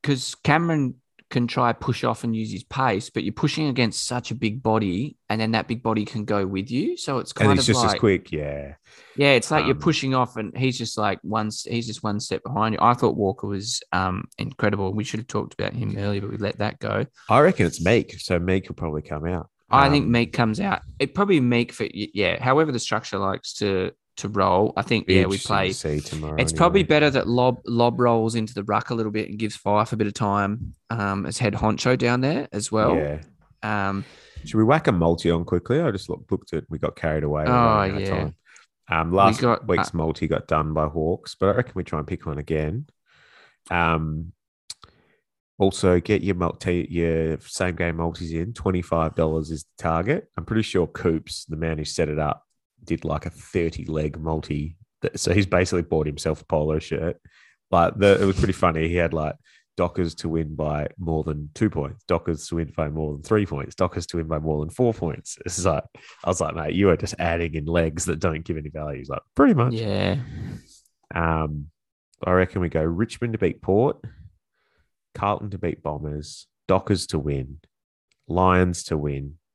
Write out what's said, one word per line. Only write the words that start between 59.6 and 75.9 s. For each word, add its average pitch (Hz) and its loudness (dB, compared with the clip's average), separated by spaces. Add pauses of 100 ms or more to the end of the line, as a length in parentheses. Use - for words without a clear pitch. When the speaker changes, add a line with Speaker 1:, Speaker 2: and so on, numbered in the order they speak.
Speaker 2:
Dockers 87 0
to - -6
win 80 -2
by 76 -2
more 80 -2
than 76 -6
two 110 2
points, - -6
Dockers 82 -2
to 85 -6
win 82 -4
by 78 -2
more 76 -4
than 73 -12
three 107 2
points, 69 -8
Dockers 87 -2
to 87 -6
win 80 -4
by 78 -2
more 78 0
than 76 -4
four 120 0
points. - -8
It's 92 -6
like, 78 2 (400)
I 85 0
was 90 0
like, 80 -2
"Mate, 82 -4
you 98 6
are 82 6
just - -6
adding 85 0
in 73 -4
legs 82 0
that 80 -2
don't 82 0
give 87 -6
any 76 -10
value." 73 -8
He's 67 -14
like, 67 -6 (140)
"Pretty 262 8
much." 123 4
Speaker 1:
Yeah. 98 0 (960)
Speaker 2:
Um, 80 -2 (540)
I 90 2
reckon 92 2
we 85 0
go 80 0
Richmond 110 -2
to 107 -6
beat - 0
Port, 110 2 (1160)
Carlton 101 -2
to 98 -8
beat 85 -4
Bombers, 76 -8 (220)